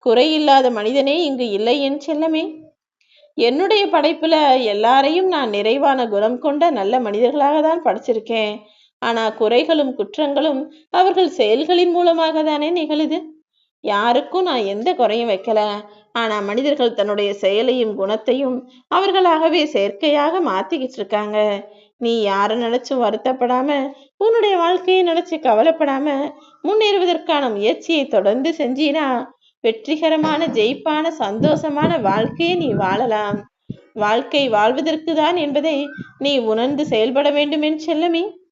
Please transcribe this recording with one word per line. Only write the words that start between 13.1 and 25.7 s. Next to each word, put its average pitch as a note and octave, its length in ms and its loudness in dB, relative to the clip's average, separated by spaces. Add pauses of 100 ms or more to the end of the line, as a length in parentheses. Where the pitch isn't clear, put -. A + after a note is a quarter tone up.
யாருக்கும் B3 640 0
நான் B3+ 180 -2
எந்த G#3 280 -2
குறையும் A#3 380 0
வைக்கல. G#3+ 300 0 (540)
ஆனா A3 260 -2
மனிதர்கள் A#3 540 0
தன்னுடைய G3+ 380 -2
செயலையும் A3 640 0
குணத்தையும் A#3+ 640 -2 (340)
அவர்களாகவே F4 720 2
செயற்கையாக D4 760 0
மாத்திக்கிட்டு B3+ 560 -4
இருக்காங்க. G#3 400 -4 (640)
நீ A#3 200 0
யாரை G3+ 360 0
நினைச்சும் B3 460 -2
வருத்தப்படாம, B3+ 680 0 (480)
உன்னுடைய G#4+ 400 2
வாழ்க்கையை F#4 460 2
நினைச்சு E4+ 360 -2
கவலைப்படாம C#4+ 760 2 (480)